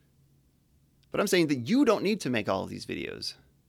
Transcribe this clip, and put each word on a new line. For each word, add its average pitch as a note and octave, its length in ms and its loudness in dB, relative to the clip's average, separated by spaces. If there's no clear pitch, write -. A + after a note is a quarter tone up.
But - 60 2
I'm G3+ 60 2
saying F3 200 4
that B2+ 220 -2
you C4 160 4
don't G#3 180 4
need G3+ 160 0
to D3 100 -6
make A2+ 200 0
all F#2+ 160 0
of F#2 40 -12
these G2 160 -12
videos, B1+ 500 -8